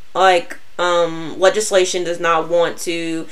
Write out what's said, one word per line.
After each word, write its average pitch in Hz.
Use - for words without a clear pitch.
like, 180
um, 165
legislation 185
does 170
not 165
want 165
to 165